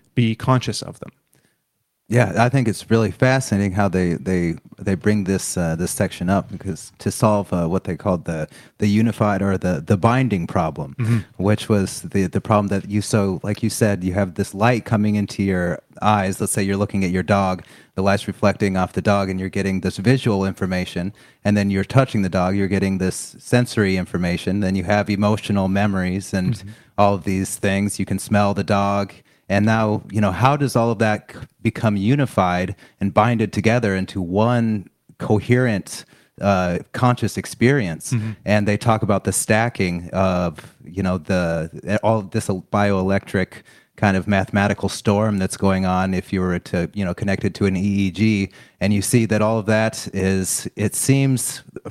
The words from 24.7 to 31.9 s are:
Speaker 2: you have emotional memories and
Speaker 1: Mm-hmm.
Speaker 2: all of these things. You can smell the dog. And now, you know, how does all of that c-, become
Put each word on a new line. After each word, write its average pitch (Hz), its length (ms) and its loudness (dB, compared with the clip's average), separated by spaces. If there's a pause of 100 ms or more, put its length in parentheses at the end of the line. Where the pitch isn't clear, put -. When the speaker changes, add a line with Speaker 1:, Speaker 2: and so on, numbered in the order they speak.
Speaker 2:
you 95 80 0
have 104 260 0
emotional 101 600 0
memories 95 640 -2
and 92 220 0
Speaker 1:
Mm-hmm. 98 140 -12 (280)
Speaker 2:
all 101 180 6
of 90 80 -4
these 95 320 -2
things. 98 420 -2
You 95 80 -2
can 95 140 -4
smell 101 340 2
the 95 100 -2
dog. 101 500 0 (360)
And 101 160 2
now, 110 440 2
you 107 120 -2
know, 98 100 2
how 127 240 2
does 143 200 0
all 117 140 2
of 107 100 -2
that 107 320 0
c-, - 80 -18 (220)
become 110 360 0